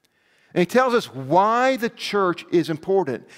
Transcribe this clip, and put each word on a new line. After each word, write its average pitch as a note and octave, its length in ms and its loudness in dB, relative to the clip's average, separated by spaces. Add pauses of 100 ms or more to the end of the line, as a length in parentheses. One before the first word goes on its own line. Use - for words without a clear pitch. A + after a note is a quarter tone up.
(540)
And F3+ 80 2
he F3 40 2
tells B3 280 2
us A3+ 200 -2
why G#3 600 2
the A3+ 140 -4
church F#3+ 640 -4
is D#3+ 160 0
important. D#3+ 580 -2 (100)